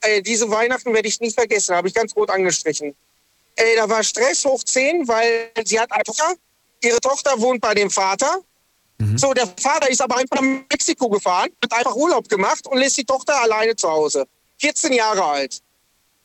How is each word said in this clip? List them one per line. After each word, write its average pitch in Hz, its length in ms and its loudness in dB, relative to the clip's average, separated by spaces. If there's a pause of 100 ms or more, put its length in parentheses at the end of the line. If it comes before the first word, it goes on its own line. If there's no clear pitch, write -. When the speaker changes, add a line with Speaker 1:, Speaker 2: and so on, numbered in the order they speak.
Speaker 1:
Ey, 214 200 2
diese 220 280 -2
Weihnachten 240 420 0
werde 220 160 0
ich - 120 -4
nie 233 100 -2
vergessen, 220 440 0
habe 175 140 0
ich 180 60 -4
ganz 226 200 -2
rot 208 140 0
angestrichen. 160 640 -2 (640)
Ey, 226 200 2
da 220 120 2
war 220 140 0
Stress - 420 0
hoch 269 180 0
zehn, 285 460 0
weil 226 420 0 (140)
sie 208 160 0
hat 233 100 -2
eine 208 140 -2
Tochter. 302 300 -2 (480)
Ihre 233 180 2
Tochter 269 400 0
wohnt 247 220 0
bei 220 100 0
dem 202 180 2
Vater. 254 500 0 (580)
Speaker 2:
Mhm. 110 180 0
Speaker 1:
So, 269 160 2
der 254 140 2 (120)
Vater 285 320 0
ist 220 120 0
aber 240 160 0
einfach 262 180 -2
nach 269 240 0 (100)
Mexiko 294 380 -2
gefahren, 196 400 0 (160)
hat 240 80 -4
einfach 233 240 0
Urlaub 285 320 0
gemacht 214 380 0
und 269 100 -2
lässt 262 220 2
die 269 60 -6
Tochter 269 360 0
alleine 226 340 2
zu 185 140 -2
Hause. 151 380 0 (320)
Vierzehn 294 340 0
Jahre 220 320 2
alt. 143 380 -4 (640)